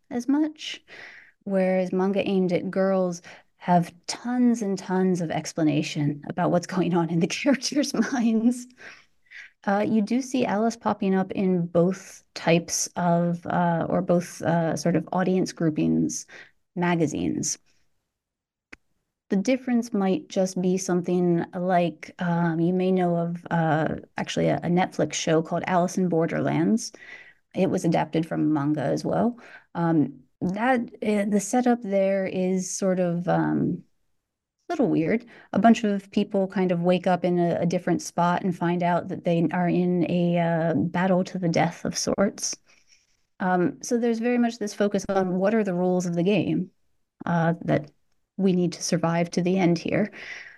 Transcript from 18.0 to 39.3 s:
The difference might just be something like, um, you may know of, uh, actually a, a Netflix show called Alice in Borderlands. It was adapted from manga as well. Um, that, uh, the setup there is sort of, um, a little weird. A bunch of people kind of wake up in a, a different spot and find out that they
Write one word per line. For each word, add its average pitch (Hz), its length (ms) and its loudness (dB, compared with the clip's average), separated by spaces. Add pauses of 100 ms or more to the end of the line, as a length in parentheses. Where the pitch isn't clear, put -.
The 202 80 2
difference 240 560 0
might 196 340 0
just 185 320 -2
be 180 180 2
something 180 680 0 (100)
like, 175 640 -2
um, 170 400 0
you 170 140 2
may 185 180 2
know 180 240 2
of, 170 340 -4
uh, 160 460 0 (220)
actually - 300 -2
a, 147 100 2
a 147 100 -6
Netflix 170 460 0
show 165 280 0
called 165 260 -4
Alice 180 300 0
in 185 120 2
Borderlands. 160 800 0 (640)
It 180 140 2
was 180 160 -2
adapted 160 400 0
from 156 260 -2
manga 151 300 0
as 156 240 -2
well. 202 320 0 (360)
Um, 165 420 0 (260)
that, 233 400 0
uh, 208 480 -2
the 202 100 2
setup 240 420 0
there 196 440 0
is 185 500 -2
sort 185 240 0
of, 175 300 -2
um, 156 540 0 (840)
a 349 60 -4
little 269 160 2
weird. 160 360 0 (280)
A 196 60 0
bunch 226 260 6
of 202 260 -4
people 202 360 0
kind 185 260 0
of 170 80 0
wake 180 260 2
up 180 160 2
in 175 160 2
a, 170 220 0
a 175 40 0
different 175 360 -2
spot 175 420 0
and 180 140 -2
find 175 260 -2
out 175 240 0
that - 160 -8
they 170 300 2